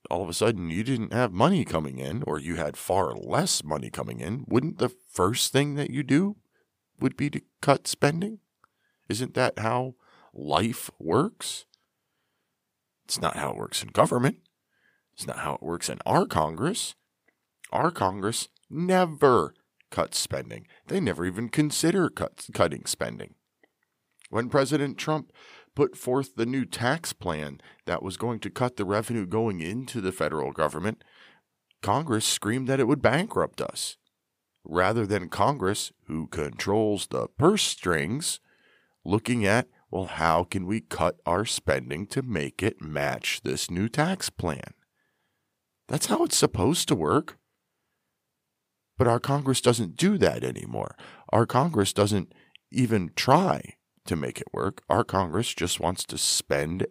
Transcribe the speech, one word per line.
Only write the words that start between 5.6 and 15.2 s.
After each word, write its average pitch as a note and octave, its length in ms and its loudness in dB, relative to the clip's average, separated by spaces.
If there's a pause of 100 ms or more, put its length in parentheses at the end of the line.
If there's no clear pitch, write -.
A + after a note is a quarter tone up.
that C#3+ 160 -4
you C#3 120 -4
do D#3+ 340 2 (640)
would C3 160 0
be D3 140 -2
to - 120 -8 (200)
cut C#3 260 4
spending? E3+ 520 0 (680)
Isn't A2+ 260 -4
that B2+ 260 0
how B2 360 -2 (380)
life F2+ 560 -2 (100)
works? - 640 -2 (1400)
It's - 140 -6
not - 160 0
how C#2 160 -4
it - 60 -6
works - 240 -6
in - 80 -12
government. - 480 4 (760)
It's - 140 -10